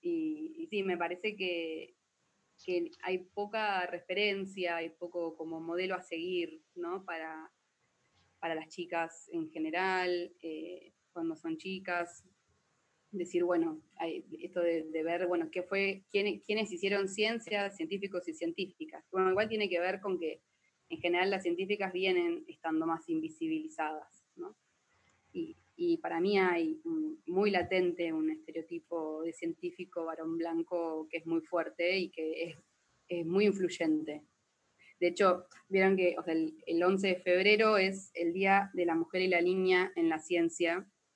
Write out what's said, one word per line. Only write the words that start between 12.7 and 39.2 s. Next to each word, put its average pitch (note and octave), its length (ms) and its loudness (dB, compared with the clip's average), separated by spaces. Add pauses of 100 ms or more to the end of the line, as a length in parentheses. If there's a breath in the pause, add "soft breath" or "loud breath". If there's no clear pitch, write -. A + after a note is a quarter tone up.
decir, F3 340 -2
bueno, E3 380 0 (140)
hay E3 300 -6 (160)
esto F3+ 180 -6
de, E3 240 2
de D#3+ 200 -4
ver, F3 240 0
bueno, E3+ 240 0
qué F3+ 100 -4
fue, G3 480 -2
quién, G3+ 300 0
quiénes G#3+ 320 -2
hicieron G3 360 0
ciencia, G#3+ 640 -2
científicos F#3+ 580 -6
y D#3+ 60 -6
científicas. E3 760 -6
Bueno, F#3+ 180 4
igual G#3 180 2
tiene G#3+ 220 0
que F3 100 0
ver F#3+ 200 -2
con F#3+ 200 -2
que D#3+ 220 -6 (480)
en D#3+ 100 -8
general F3+ 300 4
las F#3+ 140 0
científicas F#3+ 480 -2
vienen F3+ 560 0
estando D#3+ 380 -2
más D#3+ 220 -4
invisibilizadas, D#3 1160 -4 (120)
¿no? F3+ 200 -12 (760)
Y, E3+ 240 -8 (200)
y E3+ 220 2
para E3 220 -4
mí G3 180 4
hay E3+ 460 2
un, D#3+ 420 -2
muy F#3+ 240 4
latente F3 600 2
un D#3 180 0
estereotipo D#3+ 920 -6
de E3 100 -4
científico E3+ 760 -6
varón D#3+ 320 -4
blanco E3 720 -2
que E3+ 80 -6
es D#3+ 80 -10
muy E3 160 0
fuerte E3+ 560 0
y F#3 120 -2
que D#3+ 340 -4
es, D#3+ 140 -12 (500)
es E3+ 180 -2
muy F#3+ 200 4
influyente. D#3+ 800 0 (760 soft breath)
De F3 80 4
hecho, F3+ 380 4 (220 loud breath)
vieron F#3+ 280 6
que, F3+ 220 4
o E3+ 40 -8
sea, E3 120 -2
el, D#3+ 320 0
el E3+ 160 2
once F#3+ 260 4
de F3+ 80 2
febrero G#3 640 6
es F#3+ 360 0
el E3+ 180 0
Día G3 420 4
de F3 120 2
la E3+ 80 2
Mujer E3+ 280 0